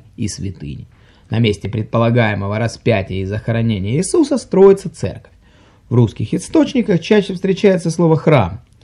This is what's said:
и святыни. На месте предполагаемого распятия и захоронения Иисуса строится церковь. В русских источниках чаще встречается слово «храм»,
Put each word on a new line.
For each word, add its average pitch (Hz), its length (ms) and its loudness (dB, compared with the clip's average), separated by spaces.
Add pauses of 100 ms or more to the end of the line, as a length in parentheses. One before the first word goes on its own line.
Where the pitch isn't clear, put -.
(160)
и 107 140 -6
святыни. - 580 -12 (420)
На 110 100 0
месте 104 300 0
предполагаемого 107 880 0
распятия 98 640 -2
и 95 40 -4
захоронения 110 680 -4
Иисуса 277 420 0
строится 196 520 4
церковь. - 420 -10 (560)
В 117 80 -2
русских 113 380 0
источниках 214 680 0
чаще 202 340 0
встречается 190 560 0
слово 160 280 2
«храм», 139 420 2 (240)